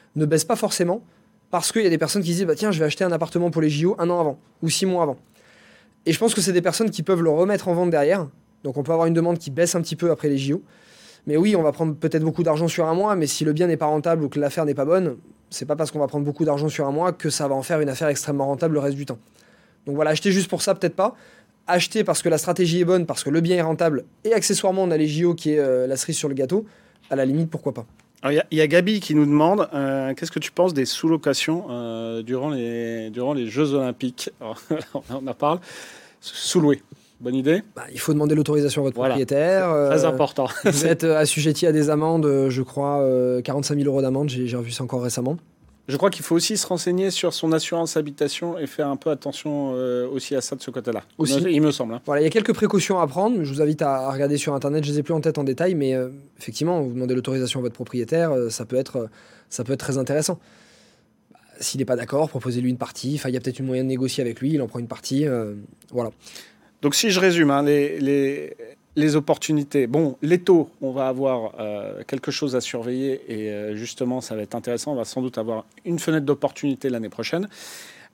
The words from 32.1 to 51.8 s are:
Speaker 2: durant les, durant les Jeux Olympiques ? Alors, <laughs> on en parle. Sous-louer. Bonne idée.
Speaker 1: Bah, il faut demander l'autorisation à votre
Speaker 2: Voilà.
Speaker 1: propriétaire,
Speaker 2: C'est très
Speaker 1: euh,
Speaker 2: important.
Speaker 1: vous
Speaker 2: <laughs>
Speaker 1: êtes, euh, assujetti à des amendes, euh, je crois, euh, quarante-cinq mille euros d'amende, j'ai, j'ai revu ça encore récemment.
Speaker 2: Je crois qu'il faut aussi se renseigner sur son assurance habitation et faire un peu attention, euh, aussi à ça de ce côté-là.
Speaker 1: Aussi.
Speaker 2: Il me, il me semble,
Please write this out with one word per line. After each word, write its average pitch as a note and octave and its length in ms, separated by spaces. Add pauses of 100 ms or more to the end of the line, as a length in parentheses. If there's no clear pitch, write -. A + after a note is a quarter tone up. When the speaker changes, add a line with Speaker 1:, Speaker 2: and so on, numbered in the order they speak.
Speaker 2:
durant B2+ 260
les, A#2 600
durant B2 220
les C3 120
Jeux C#3 280
Olympiques ? B2+ 640
Alors, A2 200 (100)
<laughs> - 420
on C3+ 160
en B2 80
parle. D#3 240 (640)
Sous-louer. - 600 (380)
Bonne B2 160
idée. D3+ 260 (140)
Speaker 1:
Bah, - 80 (100)
il B2 60
faut D#3 140
demander D3+ 200
l'autorisation D3 480
à C#3 40
votre C3 100
Speaker 2:
Voilà. B2+ 180
Speaker 1:
propriétaire, D#3 560
Speaker 2:
C'est C#3+ 280
très C3+ 80
Speaker 1:
euh, - 40
Speaker 2:
important. C3+ 380 (160)
Speaker 1:
vous D#3 220
Speaker 2:
<laughs> - 20
Speaker 1:
êtes, E3 160
euh, D#3+ 160
assujetti D3+ 480
à D#3+ 40
des D3+ 200
amendes, D#3 340
euh, C3+ 240
je B2+ 140
crois, C#3+ 380
euh, B2+ 420
quarante-cinq C#3+ 320
mille C#3+ 100
euros C#3 160
d'amende, C3+ 280
j'ai, B2+ 180
j'ai A#2+ 100
revu A#2 140
ça B2 120
encore B2 200
récemment. B2 340 (500)
Speaker 2:
Je C3+ 100
crois G3 120
qu'il F3+ 140
faut E3 120
aussi F3 220
se - 80
renseigner F3+ 460
sur F3 200
son D#3+ 200
assurance D#3+ 440
habitation D3+ 640
et D#3 80
faire C#3+ 220
un C#3 80
peu D#3 160
attention, C#3+ 640
euh, B2 320
aussi C#3 280
à B2+ 60
ça - 140
de - 80
ce C3+ 80
côté-là. A#2 320 (160)
Speaker 1:
Aussi. C#3+ 180
Speaker 2:
Il F3 60
me, F#3 80
il D3+ 100
me D3+ 80
semble, A#2 240